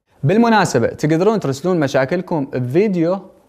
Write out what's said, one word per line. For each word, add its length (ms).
بالمناسبة 680
تقدرون 520
ترسلون 400
مشاكلكم 640
بفيديو 760